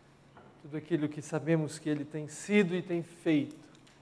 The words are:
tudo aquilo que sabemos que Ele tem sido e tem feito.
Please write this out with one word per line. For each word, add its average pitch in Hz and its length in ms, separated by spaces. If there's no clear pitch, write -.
tudo 151 160
aquilo 151 300
que 151 120
sabemos 151 580
que 151 120
Ele 147 160
tem 151 200
sido 196 480
e 180 60
tem 170 220
feito. 156 520